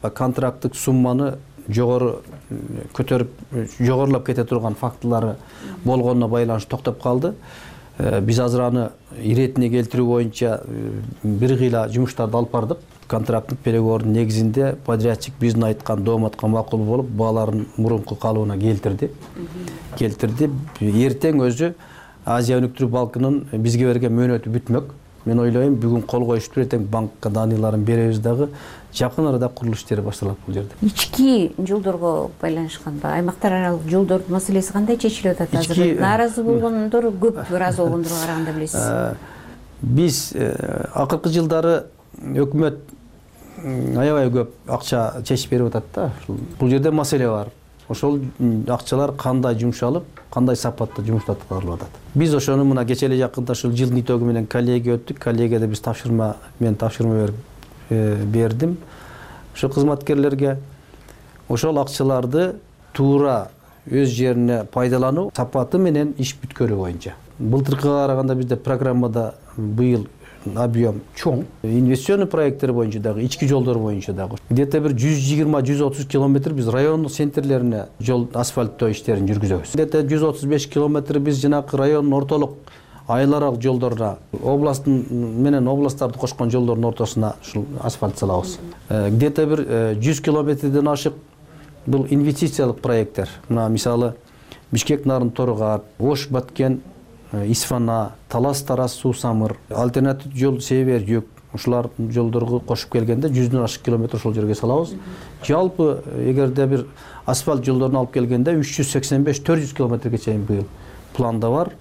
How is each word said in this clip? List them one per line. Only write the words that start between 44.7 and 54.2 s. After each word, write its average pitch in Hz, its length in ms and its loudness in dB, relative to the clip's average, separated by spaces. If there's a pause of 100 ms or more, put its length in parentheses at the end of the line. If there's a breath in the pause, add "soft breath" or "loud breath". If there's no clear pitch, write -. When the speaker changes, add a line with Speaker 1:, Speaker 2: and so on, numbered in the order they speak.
Speaker 1:
чечип - 280 -2
берип 123 160 2
атат 107 160 -2 (100)
да. 147 180 -2 (120)
Ушул, 104 160 -8 (200)
бул 127 100 4
жерде 135 200 4
маселе 143 400 2
бар. 107 220 -4 (380)
Ошол, 143 300 0 (200)
м, 113 300 2
акчалар 135 480 0
кандай 127 400 0
жумшалып, 120 460 0 (280)
кандай 123 240 2
сапатта 117 500 -4
жумуш 113 220 0
аткарылып 95 480 -4
атат. - 140 -10 (260)
Биз 151 180 4
ошону 139 300 2
мына 131 220 4
кече 123 200 0
эле 131 120 2
жакында 127 340 -2
ушул 120 200 -2
жылдын 123 300 2
итоги 120 220 0